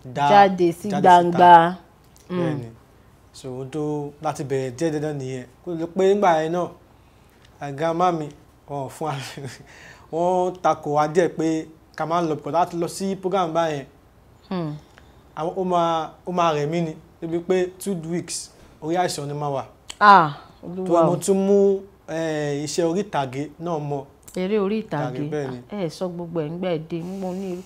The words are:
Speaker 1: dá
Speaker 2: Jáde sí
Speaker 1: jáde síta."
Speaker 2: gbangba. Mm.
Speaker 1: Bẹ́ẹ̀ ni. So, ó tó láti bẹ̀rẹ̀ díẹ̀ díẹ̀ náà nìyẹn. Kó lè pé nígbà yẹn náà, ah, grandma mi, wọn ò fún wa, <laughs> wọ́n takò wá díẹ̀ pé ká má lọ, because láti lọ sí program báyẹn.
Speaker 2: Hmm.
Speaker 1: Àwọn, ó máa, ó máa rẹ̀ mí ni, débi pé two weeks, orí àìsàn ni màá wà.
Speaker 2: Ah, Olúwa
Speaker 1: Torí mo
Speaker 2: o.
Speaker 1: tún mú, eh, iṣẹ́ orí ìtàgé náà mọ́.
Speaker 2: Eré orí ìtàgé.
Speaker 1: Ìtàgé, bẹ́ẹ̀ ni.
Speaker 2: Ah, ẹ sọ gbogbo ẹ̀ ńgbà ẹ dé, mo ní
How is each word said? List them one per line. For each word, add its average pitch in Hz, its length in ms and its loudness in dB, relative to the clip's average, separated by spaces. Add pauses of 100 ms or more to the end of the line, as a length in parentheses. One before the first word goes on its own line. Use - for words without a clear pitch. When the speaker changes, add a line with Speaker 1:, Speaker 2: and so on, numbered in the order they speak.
Speaker 1:
dá 135 260 0
Speaker 2:
Jáde 190 420 6
sí - 160 -10
Speaker 1:
jáde 147 120 -2
síta." - 0 -
Speaker 2:
gbangba. 175 760 8 (540)
Mm. 180 80 -4
Speaker 1:
Bẹ́ẹ̀ 131 160 -2
ni. 120 120 -10 (680)
So, - 160 -16 (120)
ó 135 100 -10
tó 151 400 -6 (120)
láti 151 220 -4
bẹ̀rẹ̀ 131 340 -4
díẹ̀ 165 140 0
díẹ̀ 151 100 -4
náà 151 160 -4
nìyẹn. 131 280 -8 (180)
Kó 175 100 -8
lè 165 120 -6
pé 190 280 2
nígbà 180 280 4
yẹn 160 100 -2
náà, 175 160 -2 (920)
ah, 143 120 -10
grandma 165 400 0
mi, 156 160 -6 (400)
wọn 143 180 -8
ò - 20 -12
fún 156 180 -8
wa, 147 80 -4 (500)
<laughs> - 480 -20
wọ́n 180 500 0
takò 156 320 0
wá 151 140 2
díẹ̀ 160 200 2
pé 160 380 -2 (300)
ká 156 100 -4
má 170 160 0
lọ, 156 140 -2
because 147 180 -8
láti 175 220 0
lọ 170 120 -4
sí 190 280 -6
program 185 360 -2
báyẹn. 160 320 -2 (640)
Speaker 2:
Hmm. 165 260 -6 (600)
Speaker 1:
Àwọn, 165 200 -6
ó 190 80 -2
máa, 170 460 0 (160)
ó 180 60 -8
máa 170 220 2
rẹ̀ 147 160 -2
mí 170 100 -2
ni, 160 140 -4 (280)
débi 165 160 -6
pé 180 280 0 (120)
two 196 160 -6 (160)
weeks, - 400 -8 (320)
orí 165 140 -2
àìsàn 175 300 -2
ni 143 80 -8
màá 147 160 -4
wà. 131 140 -4 (360)
Speaker 2:
Ah, 185 320 8 (320)
Olúwa 185 220 -8
Speaker 1:
Torí 170 200 4
mo 170 60 2
Speaker 2:
o. 175 40 0
Speaker 1:
tún 196 300 0
mú, 196 340 4 (280)
eh, 151 560 -4
iṣẹ́ 151 200 -2
orí 170 180 0
ìtàgé 139 460 -6 (120)
náà 165 180 -4
mọ́. 143 260 -6 (320)
Speaker 2:
Eré 185 220 -2
orí 208 240 -2
ìtàgé. 147 340 -6
Speaker 1:
Ìtàgé, 147 140 -6
bẹ́ẹ̀ 147 200 -4
ni. 123 80 -10 (120)
Speaker 2:
Ah, 208 140 -8
ẹ 165 40 -4
sọ 180 200 -8
gbogbo 170 320 -8
ẹ̀ 151 100 -6
ńgbà 180 260 -6
ẹ - 20 -6 (120)
dé, 165 120 -6
mo 185 300 -10
ní 185 340 -8